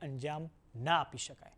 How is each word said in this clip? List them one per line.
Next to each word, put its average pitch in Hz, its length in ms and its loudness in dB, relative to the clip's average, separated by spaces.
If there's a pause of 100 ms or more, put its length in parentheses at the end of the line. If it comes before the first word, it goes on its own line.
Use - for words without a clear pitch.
અંજામ 151 460 -4 (280)
ના 151 240 6
આપી 131 180 -4
શકાય. - 400 -10